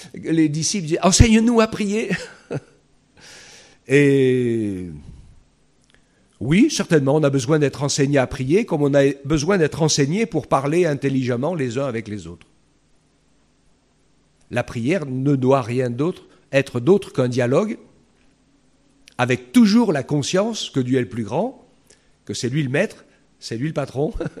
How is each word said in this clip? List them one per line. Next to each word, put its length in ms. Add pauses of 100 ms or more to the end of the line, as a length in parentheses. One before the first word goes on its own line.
(160)
les 340
disciples 380
disaient, « 160
Enseigne-nous 580
à 60
prier. » 420 (400)
<laughs> 1400
Et 1000 (1500)
oui, 320
certainement, 440
on 80
a 60
besoin 300
d'être 240
enseigné 340
à 80
prier, 400
comme 160
on 140
a 160 (140)
besoin 340
d'être 240
enseigné 420
pour 220
parler 400
intelligemment 640
les 240
uns 80
avec 220
les 180
autres. 220 (2000)
La 140
prière 420
ne 300
doit 260
rien 300
d'autre, 360 (240)
être 280
d'autre 340
qu'un 140
dialogue, 500 (1400)
avec 340
toujours 420
la 100
conscience 640
que 100
Dieu 180
est 40
le 80
plus 140
grand, 440 (580)
que 80
c'est 160
lui 140
le 60
maître, 360 (340)
c'est 180
lui 100
le 60
patron, 400 (280)